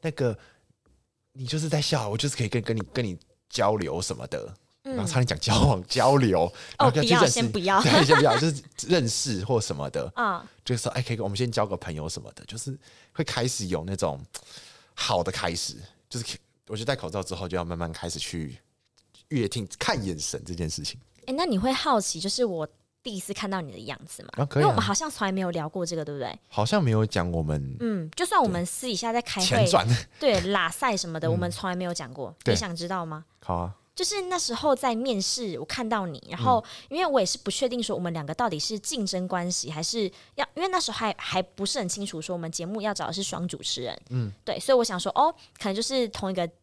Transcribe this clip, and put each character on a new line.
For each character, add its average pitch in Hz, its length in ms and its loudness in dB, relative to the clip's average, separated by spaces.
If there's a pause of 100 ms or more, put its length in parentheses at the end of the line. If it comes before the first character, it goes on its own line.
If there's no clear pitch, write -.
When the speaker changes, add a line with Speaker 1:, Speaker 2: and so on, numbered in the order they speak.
Speaker 1:
那 160 100 -2
个， 127 260 0 (960)
你 131 120 -10
就 156 140 -2
是 160 80 -2
在 147 140 2
笑， 127 260 0
我 107 100 -2
就 143 120 0
是 - 80 -4
可 120 80 0
以 - 20 -2
跟， 117 140 0
跟 113 140 0
你， 110 60 -2 (120)
跟 127 120 0
你 90 120 -4 (320)
交 107 260 4
流 85 260 -2
什 - 140 -4
么 60 120 -10
的。” 67 140 -4 (420)
Speaker 2:
嗯。 269 120 -6
Speaker 1:
然 226 80 0
后 175 80 -2
差 151 40 -4
点 127 100 4
讲 - 140 -2
交 110 260 4
往， 101 220 4
交 127 280 6
流， 98 300 6
Speaker 2:
哦， 87 80 -2 (260)
Speaker 1:
然 277 80 8
后 240 80 6
跟 - 80 4
他 233 40 2
去 233 80 8
认 226 140 8
识。 233 200 2
Speaker 2:
不 214 100 -2
要， 190 220 4
先 226 100 6
不 - 0 -
要。 311 80 8
Speaker 1:
<laughs> - 0 -
对， 147 60 8
先 151 100 8
不 208 80 8
要， 135 140 6
就 160 120 4
是 139 140 -4 (240)
认 147 220 4
识 104 340 -2
或 117 160 2
什 - 160 -2
么 71 140 -4
的。 - 260 -4
Speaker 2:
嗯。 208 260 -2 (220)
Speaker 1:
就 123 140 0
是 - 40 -4
说 123 120 -2
，“哎， 127 80 -2
可 123 120 -2
以， 110 60 -4
我 98 80 -2
们 101 80 -2
先 120 160 0
交 110 140 2
个 98 100 -4
朋 87 180 -8
友 76 140 -6
什 - 140 -8
么 52 120 -14
的。” - 140 -20
就 110 100 -12
是 135 200 -8 (340)
会 165 120 -4
开 127 240 0
始 101 200 -2
有 82 160 -2
那 95 120 -4
种 71 280 -2 (680)
好 90 300 0
的 92 80 -2
开 87 220 -2
始， - 220 -6 (340)
就 120 100 -8
是 117 60 -8 (420)
我 107 80 -8
觉 110 100 -6
得 - 0 -
戴 135 100 0
口 90 140 -8
罩 95 120 -4
之 90 140 -6
后 90 120 -6
就 90 100 -2
要 87 80 -2
慢 85 120 -6
慢 85 140 -4
开 85 180 -8
始 - 80 -6
去 73 400 -6 (720)
阅 120 180 0
听、 104 200 -4 (100)
看 - 260 0
眼 90 140 -2
神 - 280 -6
这 87 100 -8
件 82 140 -2
事 78 140 -6
情。 - 160 -8 (260)
Speaker 2:
哎， 262 100 -4
那 339 100 2
你 240 120 2
会 254 160 2
好 254 260 4
奇， 180 200 -2
就 196 100 -2
是 247 160 2
我 165 220 -2 (340)
第 214 140 -10
一 185 40 -4
次 202 140 -6
看 196 160 -6
到 190 120 -2
你 139 100 -10
的 92 80 -14
样 113 260 -10
子 - 160 -14
吗？ - 120 -16
Speaker 1:
啊， 139 120 0
可 139 140 0
以 - 20 6
啊。 - 40 6
Speaker 2:
因 - 20 8
为 - 20 8
我 - 40 4
们 - 60 2
好 - 140 0
像 311 160 -2
从 220 160 -4
来 196 60 0
没 190 100 0
有 180 80 0
聊 165 180 -4
过 180 160 -4
这 170 120 -4
个， 151 100 -4
对 147 80 -8
不 143 60 -8
对？ 120 180 -6 (100)
Speaker 1:
好 - 160 0
像 196 200 4
没 120 80 4
有 110 120 6
讲 90 280 0
我 82 100 0
们 76 380 -2
Speaker 2:
嗯， 202 360 -2
就 - 80 -2
算 370 180 4
我 233 60 4
们 175 160 0
私 - 220 -6
底 240 100 -2
下 226 160 -4
在 240 80 2
开 220 220 -4
会， 185 60 2
Speaker 1:
前 - 200 4
传。 92 200 4 (320)
Speaker 2:
对， 226 200 4 (120)
拉 180 180 2
赛 220 260 0
什 180 140 -4
么 160 100 -4
的， 165 80 0
Speaker 1:
嗯。 165 40 4
Speaker 2:
我 165 40 4
们 175 140 0
从 - 180 -4
来 180 80 -2
没 180 80 -2
有 175 100 -2
讲 139 200 -6
过。 131 300 -8
Speaker 1:
对。 - 100 4
Speaker 2:
你 - 60 4
想 180 160 -4
知 170 120 -6
道 180 160 -4
吗？ 156 220 -10 (140)
Speaker 1:
好 - 160 -2
啊。 87 200 -2 (200)
Speaker 2:
就 370 80 -2
是 403 200 -2
那 359 140 -2
时 262 160 -2
候 285 220 2
在 262 180 0
面 226 280 0
试， 190 360 -2
我 123 60 -6
看 233 240 -6
到 214 180 0
你， 156 240 -8
然 - 80 -8
后 233 240 4 (280)
Speaker 1:
嗯。 285 80 -6
Speaker 2:
因 - 20 -2
为 370 60 2
我 277 120 2
也 196 80 4
是 - 120 -4
不 - 120 -6
确 247 200 0
定 240 120 -4
说 208 140 -2
我 175 60 -4
们 170 100 -4
两 160 140 -6
个 156 100 -6
到 240 140 0
底 160 100 -4
是 214 180 -4
竞 214 280 -4
争 185 200 -2
关 180 240 -2
系， 156 220 -4
还 156 100 -6
是 196 300 -2 (240)
要， 277 180 -2
因 311 80 -4
为 381 60 0
那 370 100 0
时 302 140 -2
候 - 60 -6
还， 214 200 -2
还 - 240 -2
不 190 240 -6
是 262 140 -2
很 190 80 -2
清 202 180 -4
楚 165 160 -8
说 180 140 -6
我 - 20 -6
们 165 140 -6
节 165 140 -6
目 208 160 -6
要 208 120 -2
找 160 140 -4
的 180 60 -4
是 196 100 -4
双 180 240 -4
主 - 160 -6
持 - 180 -4
人。 117 160 -6 (120)
Speaker 1:
嗯。 117 220 -2 (120)
Speaker 2:
对， - 160 -4
所 269 160 4
以 - 20 8
我 240 60 6
想 196 160 -2
说， 196 160 -2
哦， 320 180 4 (240)
可 208 120 -2
能 190 40 0
就 214 80 -2
是 247 280 0
同 196 200 -6
一 190 40 -2
个 175 160 -2 (140)